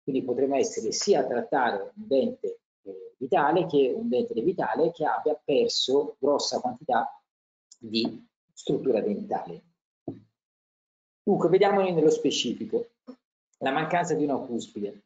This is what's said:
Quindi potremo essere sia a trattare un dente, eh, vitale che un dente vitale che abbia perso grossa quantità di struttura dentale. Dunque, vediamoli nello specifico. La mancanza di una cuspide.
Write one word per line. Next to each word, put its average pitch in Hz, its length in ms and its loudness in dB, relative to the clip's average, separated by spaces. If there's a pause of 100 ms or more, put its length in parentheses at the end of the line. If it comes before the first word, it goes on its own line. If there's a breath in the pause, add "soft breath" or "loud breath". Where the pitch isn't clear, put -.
Quindi 131 220 -4
potremo 131 320 0
essere 110 360 0
sia 180 280 2
a - 60 0
trattare 117 720 -2
un 107 120 -14
dente, 120 540 0 (200)
eh, - 360 -16
vitale 160 500 2
che 135 280 4
un 117 140 -4
dente 117 320 0
vitale 147 480 0
che 156 160 -4
abbia 117 400 0
perso 135 720 2
grossa 131 420 0
quantità 120 640 -4 (560)
di 113 500 -4 (240)
struttura 117 500 -2
dentale. 95 600 -6 (1600)
Dunque, 190 280 2
vediamoli 190 420 4
nello 156 180 4
specifico. 123 800 -2 (680)
La 135 120 -2
mancanza 160 440 0
di 139 80 0
una 135 140 0
cuspide. 107 680 -8